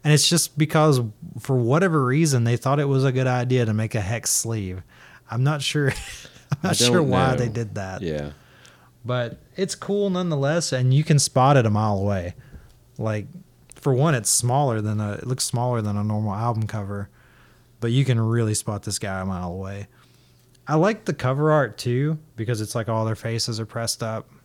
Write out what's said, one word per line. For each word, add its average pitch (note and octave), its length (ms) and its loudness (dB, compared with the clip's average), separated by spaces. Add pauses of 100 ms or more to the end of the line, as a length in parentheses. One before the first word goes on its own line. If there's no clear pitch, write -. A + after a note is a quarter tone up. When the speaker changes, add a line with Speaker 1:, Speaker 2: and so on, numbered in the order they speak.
Speaker 1:
And D3 80 4
it's D3 160 4
just - 300 0
because D3+ 420 4 (400)
for C3+ 160 0
whatever C#3+ 480 4
reason, C3+ 400 4
they A#2 140 2
thought C#3 200 0
it C#3+ 100 0
was C3+ 160 2
a C3+ 80 4
good B2+ 140 2
idea B2+ 380 2
to A2 80 0
make A2 220 -2
a A2 80 0
hex A2 280 -4
sleeve. F#2+ 520 -4 (480)
I'm A#2 120 -2
not C#3+ 200 0
sure, C#3+ 280 0
<laughs> - 640 -10
I'm - 100 -4
Speaker 2:
I - 60 -4
Speaker 1:
not - 80 0
sure B2 220 4
Speaker 2:
don't C#3+ 100 2
Speaker 1:
why B2+ 220 2
Speaker 2:
know. B2+ 80 0
Speaker 1:
they A#2+ 100 0
did G#2+ 280 -6
that. F#2+ 260 -8
Speaker 2:
Yeah. D2+ 280 -4 (760)
Speaker 1:
But B2 320 -4 (180)
it's F#3+ 180 -4
cool G3+ 360 -2
nonetheless, E3 600 0
and B2+ 200 2
you D3 100 6
can D3+ 160 4
spot C3+ 380 4
it A#2+ 80 6
a G#2+ 60 4
mile G#2 280 2
away. G2 360 -2 (640)
Like, G#2+ 280 -4 (480)
for C3+ 200 0
one, D3 200 4
it's A2+ 160 -2
smaller B2 500 0
than G#2+ 200 -2
a, G#2 140 -2
it - 120 -10
looks C3 180 -4
smaller B2 360 -2
than G#2 160 -2
a G#2 80 -2
normal G#2+ 300 -2
album A2 320 -2
cover, G2+ 420 -8 (720)
but A#2 100 -2
you C3 140 2
can A#2+ 160 2
really A2+ 340 0
spot G#2 280 -6
this - 160 -6
guy F#2+ 220 -6
a F#2 40 -6
mile F2+ 280 -4
away. F#2+ 340 -10 (800)
I D3 80 -2
like G3 320 0
the - 80 -4
cover C#3 360 0
art C#3 280 2
too, C#3+ 400 -2 (180)
because A2 240 -4
it's G#2+ 140 -6
like A#2 140 -4
all A2 180 0
their A2 100 -2
faces A2+ 420 -4
are A2+ 80 -6
pressed A#2 360 -6
up A2 260 -8 (160)